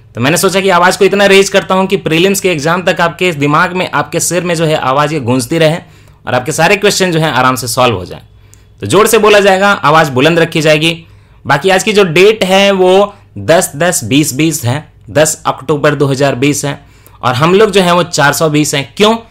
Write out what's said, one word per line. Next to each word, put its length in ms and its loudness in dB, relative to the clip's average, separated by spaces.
तो 60 -8
मैंने 160 0
सोचा 240 0
कि 80 0
आवाज़ 300 2
को 60 2
इतना 220 2
रेज 220 4
करता 260 -2
हूँ 120 0
कि 100 -2
प्रीलिम्स 440 0
के 80 -2
एग्जाम 340 -2
तक 180 -2
आपके 320 -2
दिमाग 400 0
में, 180 -4
आपके 300 -4
सिर 220 -4
में 120 -4
जो 100 -2
है 100 0
आवाज़ 400 -2
ये 60 -4
गूंजती 380 -2
रहे 180 2
और 80 -4
आपके 180 -2
सारे 240 0
क्वेश्चन 360 0
जो 60 0
हैं 140 -2
आराम 240 0
से 120 -8
सॉल्व 280 0
हो 80 -8
जाएं। 180 -16
तो 60 -8
जोर 200 2
से 120 2
बोला 220 4
जाएगा, 320 2
आवाज़ 380 0
बुलंद 280 0
रखी 220 -2
जाएगी। 460 0
बाकी 240 0
आज 120 2
की 100 -2
जो 120 4
डेट 400 2
है 260 2
वो 440 2
दस 380 0
दस 280 -2
बीस 300 0
बीस 300 -2
है, 280 -6
दस 360 0
अक्टूबर 480 -2
दो 120 0
हज़ार 280 -2
बीस 300 -2
है 160 -8
और 120 -2
हम 200 2
लोग 160 4
जो 100 2
हैं 120 2
वो 100 2
चार 300 0
सौ 180 -2
बीस 240 0
हैं। 220 -6
क्यों? 200 2